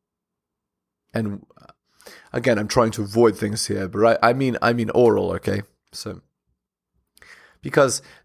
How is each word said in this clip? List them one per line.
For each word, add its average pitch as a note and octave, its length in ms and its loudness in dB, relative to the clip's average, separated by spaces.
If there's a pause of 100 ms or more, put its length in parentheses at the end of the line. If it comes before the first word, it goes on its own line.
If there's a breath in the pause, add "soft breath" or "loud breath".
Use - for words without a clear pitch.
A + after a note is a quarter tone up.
(1120)
And, G#2 320 -6 (160)
uh, - 100 -20 (600 loud breath)
again, A#2 260 0
I'm G#2+ 120 -2
trying A#2 220 2
to A2 100 -6
avoid G#2 360 2
things G2+ 300 -6
here, F#2+ 220 -6
but A2 340 2
I, A#2 60 4
I B2 40 2
mean, C3 280 -2
I A#2 100 2
mean A#2 200 -2
oral, G2+ 420 4
okay? G2 300 -6 (280)
So, F#2 300 -14 (1400 soft breath)
because C3+ 400 0 (240 soft breath)